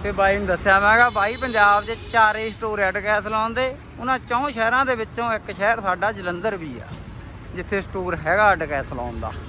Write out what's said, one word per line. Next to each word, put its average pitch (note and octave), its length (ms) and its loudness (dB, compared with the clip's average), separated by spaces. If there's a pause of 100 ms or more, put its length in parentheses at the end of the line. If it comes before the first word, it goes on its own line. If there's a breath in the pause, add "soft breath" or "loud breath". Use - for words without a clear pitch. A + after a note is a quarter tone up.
ਤੇ G3+ 100 -2
ਬਾਈ G3 240 4
ਨੂੰ G3+ 100 -4
ਦੱਸਿਆ, F#3+ 320 4
ਮੈਂ G#3 160 6
ਕਿਹਾ A#3+ 160 6
ਬਾਈ G#3+ 260 0
ਪੰਜਾਬ G#3 460 4
'ਚ A3 140 -6 (140)
ਚਾਰੇ A3 380 4
ਸਟੋਰ G#3+ 300 -6
ਆ F#3+ 120 2
ਡਕੈਥਲੋਨ G#3+ 600 -2
ਦੇ, B3+ 200 -2 (260)
ਉਹਨਾਂ B3 200 -2
ਚੌਂ B3+ 300 -2
ਸ਼ਹਿਰਾਂ A#3+ 360 2
ਦੇ B3+ 100 0
ਵਿੱਚੋਂ A#3 380 -4
ਇੱਕ G#3 180 -6
ਸ਼ਹਿਰ G#3 300 0
ਸਾਡਾ F#3+ 300 0
ਜਲੰਧਰ F#3+ 460 -4
ਵੀ D#3+ 220 -10
ਆ - 80 -14 (680)
ਜਿੱਥੇ F#3 260 -4
ਸਟੋਰ F3+ 360 -4
ਹੈਗਾ F#3 380 4
ਡਕੈਥਲੋਨ C3 640 -6
ਦਾ। A2+ 120 -6 (160)